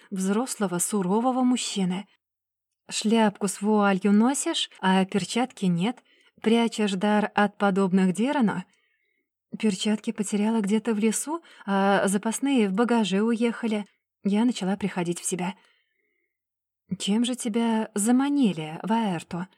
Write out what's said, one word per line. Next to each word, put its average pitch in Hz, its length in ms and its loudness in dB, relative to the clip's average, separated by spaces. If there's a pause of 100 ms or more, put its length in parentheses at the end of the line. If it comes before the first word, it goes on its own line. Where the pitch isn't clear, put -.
(100)
взрослого 196 680 -2
сурового 214 640 0
мужчины. 202 640 -2 (840)
«Шляпку 214 600 2
с - 120 -6
вуалью 202 520 2
носишь, 269 580 2 (100)
а 190 240 2
перчатки 202 640 -4
нет? 180 360 0 (380)
Прячешь 226 520 2
дар 208 420 0
от 202 240 0
подобных 190 560 2
Дирану?» 226 500 0 (960)
«Перчатки 214 540 -2
потеряла 214 480 -2
где-то 214 340 0
в 208 40 -2
лесу, 226 440 -2 (240)
а - 400 2
запасные 220 640 0
в 185 40 -2
багаже 214 500 0
уехали». 226 640 -2 (360)
Я 208 220 2
начала 202 320 -2
приходить 175 420 -4
в - 60 -18
себя. 180 300 -6 (1400)
«Чем 214 260 0
же 254 100 -4
тебя 226 600 -2
заманили 214 880 0
в 185 100 -2
Аэрту?» 185 540 -4 (120)